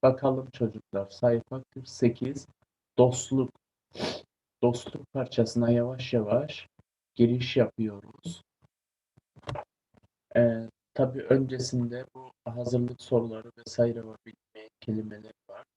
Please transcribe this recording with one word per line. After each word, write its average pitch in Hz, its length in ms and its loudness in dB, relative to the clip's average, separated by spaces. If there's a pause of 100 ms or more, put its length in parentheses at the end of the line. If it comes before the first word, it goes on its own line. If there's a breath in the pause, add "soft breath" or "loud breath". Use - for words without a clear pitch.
bakalım 131 480 2
çocuklar. 107 600 -4
Sayfa 123 600 0
kırk 131 180 -14
sekiz, 127 580 -2 (520)
dostluk. 127 520 4 (1120 loud breath)
Dostluk 123 500 -2
parçasına 120 580 0
yavaş 123 420 0
yavaş 120 560 0 (460)
giriş 123 420 2
yapıyoruz. 110 840 -2 (1900)
Ee, 113 320 2 (260)
tabii 127 280 -2
öncesinde 127 920 0
bu 127 160 -20 (140)
hazırlık 123 580 -2
soruları 117 560 -2
vesaire 117 480 -2
var, 110 100 -18 (100)
bilmeyen - 440 -20 (100)
kelimeler 107 520 -8 (180)
var. - 140 -18 (120)